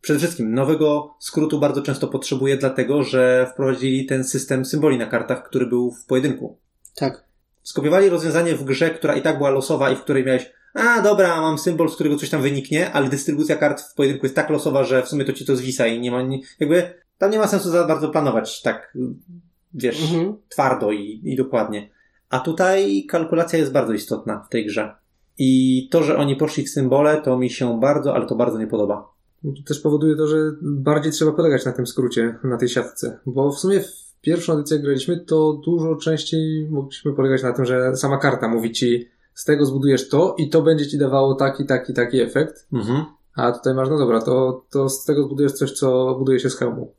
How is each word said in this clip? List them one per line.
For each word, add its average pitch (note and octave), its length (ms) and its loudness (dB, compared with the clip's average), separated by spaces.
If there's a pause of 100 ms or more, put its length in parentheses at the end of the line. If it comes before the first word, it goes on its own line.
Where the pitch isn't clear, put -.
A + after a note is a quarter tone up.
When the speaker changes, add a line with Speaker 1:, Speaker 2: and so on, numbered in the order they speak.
Speaker 1:
Przede D3+ 180 0
wszystkim B2+ 360 -2
nowego D3 640 0
skrótu D3+ 420 -2
bardzo C#3+ 220 0
często C#3 260 -4
potrzebuję, C3+ 480 -2
dlatego C3+ 460 0
że B2+ 500 2
wprowadzili C3+ 540 -2
ten C3 180 -2
system C3 400 -2
symboli D3 340 2
na A2+ 80 -2
kartach, C#3+ 420 -2
który B2 180 0
był B2 240 0
w - 140 -20
pojedynku. - 540 -2 (360)
Speaker 2:
Tak. - 300 -6 (380)
Speaker 1:
Skopiowali E3+ 460 2
rozwiązanie E3 460 0
w C#3 100 -6
grze, C3+ 260 0
która D3 260 -2
i C3 60 -2
tak D3+ 140 0
była C#3 140 2
losowa C3+ 400 0
i C3 60 0
w - 40 -12
której C#3 240 0
miałeś, B2+ 280 0 (220)
"a A3+ 280 2
dobra, F#3+ 380 4
mam D#3 180 0
symbol, E3 320 0
z - 40 -12
którego D3 220 0
coś D3 140 -6
tam D3 120 0
wyniknie", C#3+ 500 -2
ale C3+ 160 0
dystrybucja D3 480 0
kart D3 240 0
w - 140 -20
pojedynku C#3 320 0
jest - 100 -2
tak D3+ 140 0
losowa, C#3+ 340 0
że B2+ 180 2
w B2+ 60 -6
sumie C#3+ 160 -2
to C3 80 -4
ci C3+ 120 -8
to C3+ 120 0
zwisa B2+ 300 -2
i A#2 140 0
nie B2 100 -4
ma, B2+ 120 -2
nie, C3 160 -4 (220)
jakby E3 220 2 (360)
tam G3+ 120 2
nie A3 80 0
ma G#3+ 80 2
sensu F#3 240 0
za E3+ 160 2
bardzo D#3 220 0
planować C#3 540 -2
tak, - 340 -4 (800)
wiesz, B2 280 -2
Speaker 2:
Mhm. E3+ 340 -2 (120)
Speaker 1:
twardo B2+ 440 0
i, G#2 320 -8
i C3+ 120 -4
dokładnie. G#2 540 -2 (400)
A B2+ 100 -2
tutaj F#3+ 680 0
kalkulacja E3 500 0
jest C#3 140 0
bardzo A#2+ 200 2
istotna G#2 540 -6
w - 20 -20
tej A2+ 180 -2
grze. G#2 280 -4 (440)
I C3 520 2
to, E3 120 4
że D3 140 2
oni C#3 200 0
poszli D3 280 -2
w - 60 -10
symbole, C#3+ 520 2
to B2+ 160 0
mi B2+ 120 0
się A#2 300 -2
bardzo, C#3 340 2
ale A2 120 0
to B2 80 -4
bardzo A2+ 240 0
nie A2 80 -4
podoba. G#2 460 -2 (300)
Speaker 3:
To C#3+ 240 -8
też C#3+ 140 -4
powoduje D3+ 360 2
to, D#3 100 0
że D#3 100 0 (260)
bardziej D3 500 0
trzeba D#3 200 2
polegać D3+ 320 2
na B2 80 -2
tym B2 140 -4
skrócie, A#2 480 -2 (100)
na B2+ 120 -2
tej A#2+ 120 0
siatce. - 580 -6
Bo C3+ 260 0
w C#3+ 60 -10
sumie F#3+ 220 2
w F#3+ 100 -10 (300)
pierwszą E3 340 0
edycję, D3 220 0
jak C#3+ 80 -2
graliśmy, C#3+ 360 0
to D#3 320 2
dużo D#3+ 440 0
częściej D#3 720 -2
mogliśmy C#3 420 -4
polegać C3+ 300 2
na B2 100 -2
tym, C3 120 0
że B2+ 320 2
sama C#3 220 0
karta C3 300 0
mówi A2+ 240 -2
ci, A#2+ 360 0 (260)
z - 100 -14
tego D3 220 4
zbudujesz C3+ 420 2
to E3 300 2
i D3+ 120 -2
to D#3+ 120 4
będzie D3 240 4
ci D3 120 -6
dawało C3+ 360 2
taki, C3+ 320 -2
taki, B2+ 280 0
taki B2 260 2
efekt. C3+ 520 -2
Speaker 1:
Mhm. B2+ 320 -2 (320)
Speaker 3:
A A#2+ 160 0
tutaj C3 220 -2
masz, C3 140 0
no D3+ 100 0
dobra, A#2 240 2
to, B2+ 480 0
to C#3 180 0
z - 160 -6
tego D3 200 2
zbudujesz C#3 280 0
coś, C3+ 200 -4
co B2+ 460 2
buduje C3 220 2
się B2+ 100 -2
z - 60 -8
hełmu. A#2+ 420 -4